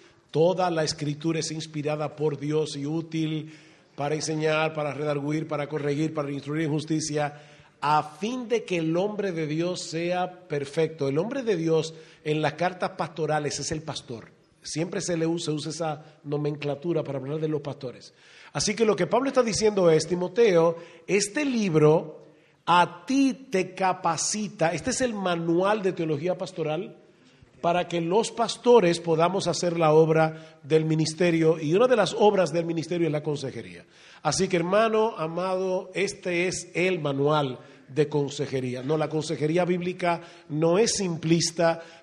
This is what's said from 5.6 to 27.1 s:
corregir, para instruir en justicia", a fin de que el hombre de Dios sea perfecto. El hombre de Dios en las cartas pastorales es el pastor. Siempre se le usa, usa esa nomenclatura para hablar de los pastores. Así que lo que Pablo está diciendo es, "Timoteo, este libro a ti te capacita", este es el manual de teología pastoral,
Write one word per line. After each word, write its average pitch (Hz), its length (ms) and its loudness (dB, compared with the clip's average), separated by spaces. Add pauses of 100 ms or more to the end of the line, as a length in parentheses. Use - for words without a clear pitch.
corregir, 147 460 -2
para 143 160 -4
instruir 143 360 -4
en 143 40 -2
justicia", 151 840 -4 (320)
a 151 140 4
fin 233 460 -8
de 233 160 0
que 180 140 -2
el 160 180 0
hombre 202 340 -2
de 160 160 -4
Dios 165 340 -2
sea 180 680 -4
perfecto. 147 580 -2
El 139 120 0
hombre 240 260 -4
de 214 120 0
Dios 160 380 0 (300)
en 151 180 0
las 147 120 0
cartas 180 420 -2
pastorales 151 640 -4
es 139 100 -6
el 156 100 -4
pastor. 120 520 -12 (280)
Siempre 165 400 -6
se 170 160 -2
le 160 80 0
usa, 160 300 -2
usa 147 160 -6
esa 151 340 -6 (200)
nomenclatura 147 800 -4
para 135 140 -6
hablar 139 200 -6
de 156 80 -4
los 151 140 -2
pastores. 131 520 -12 (400)
Así 185 220 -2
que 226 100 2
lo 208 120 4
que 175 100 0
Pablo 247 220 2
está 262 160 4
diciendo 202 440 2
es, 160 200 4
"Timoteo, 175 680 4 (280)
este 202 380 0
libro 175 800 2 (420)
a 175 400 4
ti 262 460 2
te 185 200 0
capacita", 180 1000 0
este 175 180 -4
es 240 100 -2
el 240 140 0
manual 185 640 0
de 185 120 0
teología 175 440 -2
pastoral, 175 600 -6 (640)